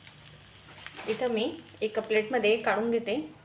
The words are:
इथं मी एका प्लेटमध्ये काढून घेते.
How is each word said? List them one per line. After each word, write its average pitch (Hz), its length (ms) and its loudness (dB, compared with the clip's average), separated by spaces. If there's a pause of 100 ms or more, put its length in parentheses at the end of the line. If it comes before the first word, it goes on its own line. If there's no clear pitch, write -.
(1080)
इथं 233 200 0
मी 233 320 0 (200)
एका 214 200 0
प्लेटमध्ये 214 560 4
काढून 220 340 2
घेते. 233 400 0 (140)